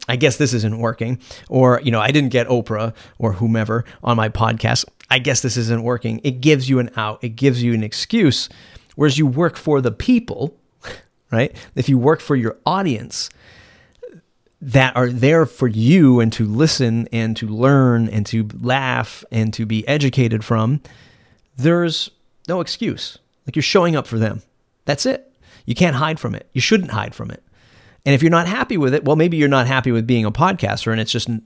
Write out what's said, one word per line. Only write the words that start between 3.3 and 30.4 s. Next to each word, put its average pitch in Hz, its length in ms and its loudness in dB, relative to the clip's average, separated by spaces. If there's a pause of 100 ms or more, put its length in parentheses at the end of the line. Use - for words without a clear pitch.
whomever 113 500 0 (180)
on 120 140 2
my 110 140 0
podcast. 113 560 0 (240)
I 131 80 4
guess 127 240 -2
this 120 160 -2
isn't 117 240 -2
working." 117 420 -4
It 127 160 -2
gives 135 300 2
you 131 80 4
an 120 180 -2
out. 110 260 -6
It 113 140 -8
gives 123 260 2
you 120 120 2
an 110 100 -2
excuse. - 640 0 (460)
Whereas 143 240 2
you 156 80 2
work 143 320 -2
for 143 240 0
the 120 100 0
people, 226 640 -2 (260)
<laughs> - 480 -20
right? 120 240 0 (200)
If 135 160 -2
you 131 80 4
work 123 220 2
for - 140 -4
your 110 300 -2
audience 156 640 -4 (1300)
that 131 340 2
are 123 140 2
there 143 340 4
for 131 240 -2
you 123 500 6
and 113 140 2
to 110 140 -2
listen 117 680 0
and 113 240 -4
to 113 100 -8
learn 120 640 2
and 104 160 -2
to 110 240 -4 (100)
laugh 123 720 -4
and 110 220 -2
to 113 140 -6
be 110 200 -4
educated 127 560 0
from, 117 380 0 (800)
there's 170 520 0 (380)
no 175 140 -2
excuse. - 560 -8 (280)
Like, 131 80 -10
you're 151 80 0
showing 175 320 2
up 135 120 -2
for 113 120 -4
them. 107 220 -2 (460)
That's 143 180 -2
it. - 260 -4 (360)
You 123 80 -4
can't 165 220 2
hide 156 220 -2
from - 160 -6
it. - 200 -14
You 127 80 -2
shouldn't 190 300 0
hide 110 220 -8
from - 160 -12
it. - 120 -18 (640)
And 139 80 4
if 135 80 4
you're 165 80 6
not 170 180 2
happy 220 300 -4
with 135 160 2
it, 151 100 -2
well, 143 100 2
maybe 156 220 2
you're 147 100 4
not 135 200 2
happy 131 260 0
with 113 140 0
being 120 180 2
a 104 80 -2
podcaster 131 580 -2